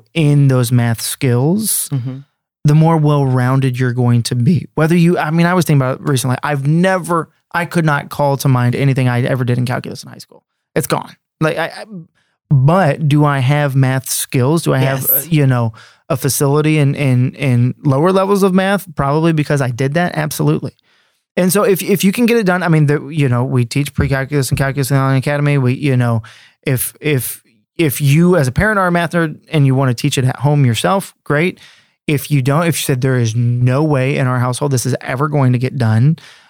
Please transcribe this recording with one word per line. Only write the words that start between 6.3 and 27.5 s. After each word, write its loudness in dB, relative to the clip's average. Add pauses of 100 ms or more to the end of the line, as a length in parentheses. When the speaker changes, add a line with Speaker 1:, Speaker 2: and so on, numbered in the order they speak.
Speaker 1:
I've -4
never, 0 (220)
I -4
could -2
not -2
call -2
to -2
mind 2
anything 0
I 0
ever -2
did 0
in -2
calculus -8
in -20
high -20
school. -20 (280)
It's -4
gone. -4 (240)
Like, -2
I, -4
I, -14 (640)
but 2
do 4
I 0
have 0
math 0
skills? -2
Do 0
I 0
have, 0
Speaker 2:
Yes. -6
Speaker 1:
uh, -4
you 2
know, 0 (340)
a -2
facility 0
in, 2
in, 0
in 0
lower 2
levels 2
of 2
math? 0
Probably 0
because 0
I -2
did -4
that. -2
Absolutely. -4 (580)
And 2
so 2
if, 0
if 0
you 4
can 0
get 2
it 0
done, 0
I -2
mean, 4
the, 0
you -2
know, 0
we 0
teach -4
pre-calculus -2
and -2
calculus -2
in 0
the 2
Allen 2
Academy. 0
We, 0
you 0
know, 0 (400)
if, -4
if, -4 (320)